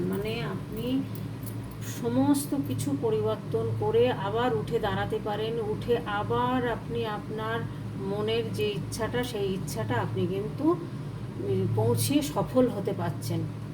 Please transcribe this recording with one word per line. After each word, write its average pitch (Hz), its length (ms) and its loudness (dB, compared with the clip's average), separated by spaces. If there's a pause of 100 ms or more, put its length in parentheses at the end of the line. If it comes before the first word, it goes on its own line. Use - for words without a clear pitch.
(120)
মানে 202 200 -2 (220)
আপনি 220 320 -6 (1160)
সমস্ত 269 500 4 (160)
কিছু - 220 0 (120)
পরিবর্তন 220 640 0 (140)
করে 220 240 6 (240)
আবার 233 220 2 (120)
উঠে - 180 -2
দাঁড়াতে 202 380 0 (100)
পারেন, 214 260 -2 (200)
উঠে 466 220 0 (240)
আবার 247 400 2 (160)
আপনি 233 300 -4
আপনার 214 520 -4 (520)
মনের 226 440 0
যে 214 140 0 (120)
ইচ্ছাটা, 233 440 -2
সেই 202 240 -2 (100)
ইচ্ছাটা 220 380 -2 (100)
আপনি 190 220 0
কিন্তু, 202 420 -2
উম, - 960 -2 (100)
পৌঁছিয়ে 240 460 4 (120)
সফল 254 300 4 (120)
হতে 196 260 -2
পারছেন। 170 380 -2 (340)